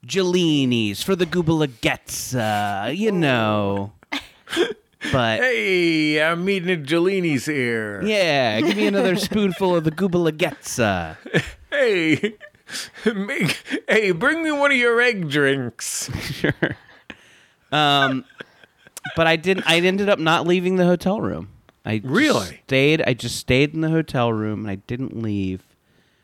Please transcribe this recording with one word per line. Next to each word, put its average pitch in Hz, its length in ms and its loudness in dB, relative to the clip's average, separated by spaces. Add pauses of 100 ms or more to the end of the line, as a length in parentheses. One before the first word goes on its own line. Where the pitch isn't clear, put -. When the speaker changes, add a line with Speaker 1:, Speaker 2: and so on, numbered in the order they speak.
Speaker 1:
Giuliani's 143 960 2
for 190 140 0
the 180 100 0
Gubalagezza, 127 1700 -2
you 214 140 0
Speaker 2:
Ooh. - 40 0
Speaker 1:
know. 107 800 0 (180)
Speaker 2:
<laughs> - 640 -4 (380)
Speaker 1:
But 117 280 0
Speaker 3:
Hey, 175 840 2
I'm 170 280 0
eating 185 220 -2
at 170 120 -2
Giuliani's 170 640 0
here. 117 580 -2
Speaker 1:
Yeah, 147 580 2
give - 140 0
me 208 120 2
another 196 280 2
Speaker 2:
<laughs> - 20 0
Speaker 1:
spoonful 196 580 0
of 165 80 2
the 156 80 0
Gubalagezza. 156 1200 -2 (540)
Speaker 3:
Hey, 208 680 0 (380)
<laughs> - 420 -6
make, 202 460 -4 (260)
hey, 208 240 4
bring 269 320 0
me 311 80 0
one 285 200 2
of 269 60 2
your 240 240 2
egg 208 280 0
drinks. 135 840 -2
Speaker 1:
<laughs> - 60 -6 (100)
Sure. - 440 -2 (960)
Um, 139 540 2 (880)
but 165 120 2
I 165 80 4
didn't. 175 340 0
I 165 100 4
ended 190 300 2
up 202 80 4
not 160 300 2
leaving 180 300 2
the 180 80 4
hotel 185 360 2
room. 92 280 -6 (360)
I 110 140 -2
just 123 120 -6
Speaker 3:
Really? 196 540 0
Speaker 1:
stayed. 143 400 2
I 127 80 0
just 117 240 -6
stayed 143 380 2
in 160 60 -2
the 160 80 0
hotel 143 440 0
room, 107 280 -4
and 107 100 -6
I 98 40 -6
didn't 120 460 -8
leave. 98 400 -2 (640)